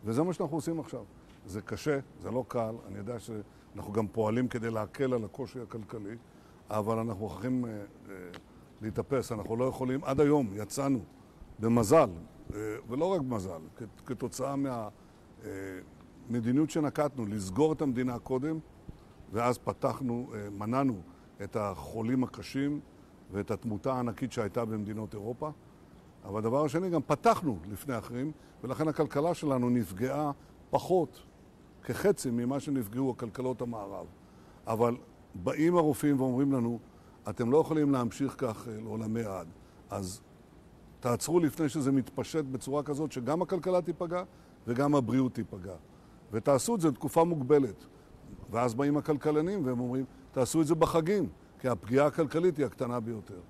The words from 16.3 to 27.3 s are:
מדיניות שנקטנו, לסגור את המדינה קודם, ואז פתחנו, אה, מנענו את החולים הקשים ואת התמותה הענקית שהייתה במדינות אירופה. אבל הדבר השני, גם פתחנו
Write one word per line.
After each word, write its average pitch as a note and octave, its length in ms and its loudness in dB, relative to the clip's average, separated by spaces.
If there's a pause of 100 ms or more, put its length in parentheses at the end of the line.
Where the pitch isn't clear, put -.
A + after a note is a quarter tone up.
מדיניות B2 400 2
שנקטנו, C#3+ 560 -2
לסגור G#2 460 2
את D3+ 100 -2
המדינה B2+ 360 -2
קודם, C#3 400 -4 (760)
ואז A#2 260 2
פתחנו, A#2+ 760 -2
אה, G#2 160 -8
מנענו A2 500 0 (440)
את G2+ 120 -8
החולים A2+ 680 -2
הקשים C#3+ 560 -4 (520)
ואת G2 180 -4
התמותה G#2+ 420 -2
הענקית B2 400 -2
שהייתה A#2 320 -2
במדינות G#2+ 500 -6
אירופה. A#2+ 360 -6 (720)
אבל G2+ 140 -4
הדבר A#2 260 2
השני, E3+ 260 0
גם E3 120 2
פתחנו D3+ 560 2 (120)